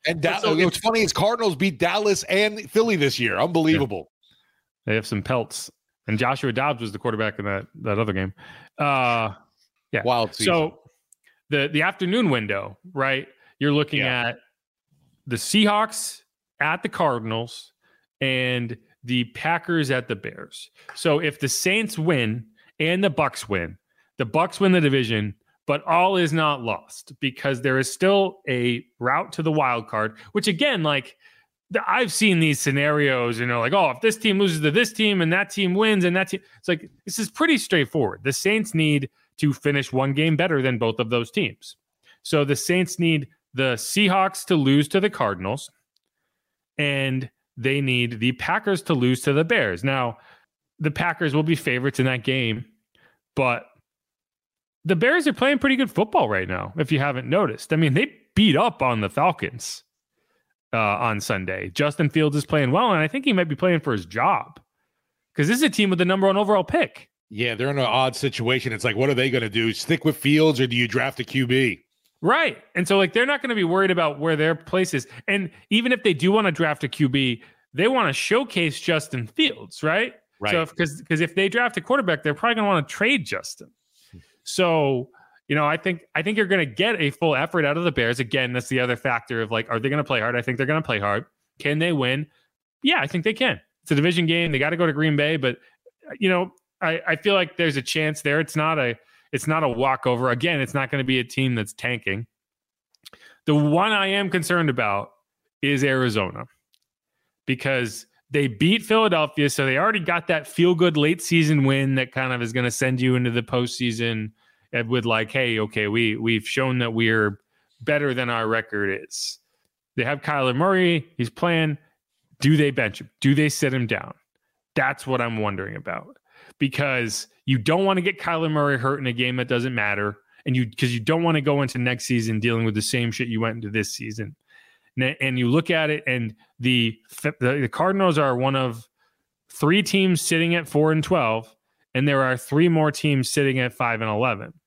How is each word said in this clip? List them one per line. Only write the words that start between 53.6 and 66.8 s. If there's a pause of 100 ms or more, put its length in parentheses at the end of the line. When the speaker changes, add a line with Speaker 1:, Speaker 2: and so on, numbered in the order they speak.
Speaker 2:
the
Bears
are
playing
pretty
good
football
right
now,
if
you
haven't
noticed.
I
mean,
they (220)
beat
up
on
the
Falcons, (880)
uh,
on
Sunday.
Justin
Fields
is
playing
well,
and
I
think
he
might
be
playing
for
his
job (720)
'cause
this
is
a
team
with
the
number
one
overall
pick. (200)